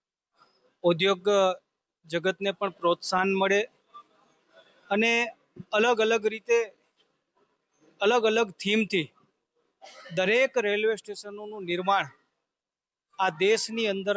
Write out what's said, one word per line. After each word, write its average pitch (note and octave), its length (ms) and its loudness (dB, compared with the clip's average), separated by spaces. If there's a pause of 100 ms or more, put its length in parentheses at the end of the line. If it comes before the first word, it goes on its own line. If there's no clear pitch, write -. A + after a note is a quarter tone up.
(840)
ઉદ્યોગ F3+ 420 2 (840)
જગતને F#3 460 -2
પણ F#3+ 260 -6
પ્રોત્સાહન F#3 560 0
મળે G3 260 2 (1300)
અને G#3+ 240 0 (580)
અલગ A3 280 2
અલગ A3 260 2
રીતે, A3 340 0 (1400)
અલગ A3 240 2
અલગ A3 240 2 (120)
થીમથી G3+ 460 0 (1080)
દરેક A3 420 2
રેલવે G#3+ 400 0
સ્ટેશનોનું G#3 680 -14
નિર્માણ F3+ 420 0 (1120)
આ F#3+ 200 0
દેશની A3 520 0
અંદર G3 260 -2